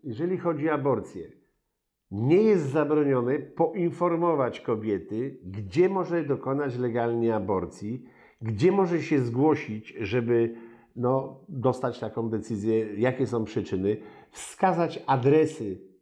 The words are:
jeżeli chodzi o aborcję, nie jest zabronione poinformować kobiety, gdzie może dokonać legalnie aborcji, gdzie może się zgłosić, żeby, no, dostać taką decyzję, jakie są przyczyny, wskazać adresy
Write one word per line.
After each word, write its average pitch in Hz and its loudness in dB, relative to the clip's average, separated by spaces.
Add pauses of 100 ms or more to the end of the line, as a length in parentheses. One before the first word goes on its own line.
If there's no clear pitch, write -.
jeżeli 156 -4
chodzi 160 -2
o - 2
aborcję, 120 -2 (760)
nie 127 4
jest 190 4
zabronione 143 2
poinformować 165 0
kobiety, 110 -2
gdzie 101 0
może 170 -2
dokonać 135 -2
legalnie 117 0
aborcji, 101 -4 (380)
gdzie 113 2
może 175 2
się 143 2
zgłosić, 123 0
żeby, 117 0 (420)
no, 131 -2
dostać 127 -2
taką 113 -6
decyzję, 107 -2
jakie 127 0
są 113 -2
przyczyny, 101 -2 (340)
wskazać - -2
adresy 135 2 (220)